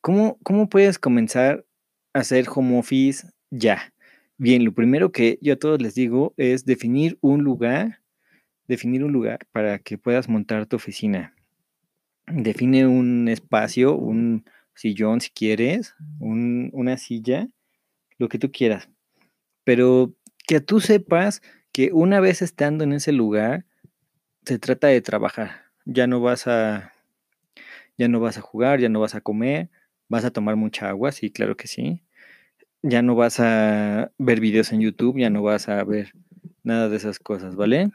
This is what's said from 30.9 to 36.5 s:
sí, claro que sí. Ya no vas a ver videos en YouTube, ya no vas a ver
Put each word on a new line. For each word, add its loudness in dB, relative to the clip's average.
sí, -8
claro -4
que -18
sí. -6
Ya 2
no 2
vas 2
a 0
ver 2
videos 2
en 0
YouTube, 0
ya 0
no 0
vas -2
a -2
ver -6